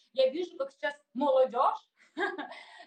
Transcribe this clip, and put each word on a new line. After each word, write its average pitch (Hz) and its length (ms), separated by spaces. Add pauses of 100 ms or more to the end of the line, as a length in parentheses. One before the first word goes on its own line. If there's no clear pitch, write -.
(120)
я 262 180
вижу, 339 280
как 277 140
сейчас 294 240 (180)
молодежь, 262 640 (360)
<laughs> 359 360 (360)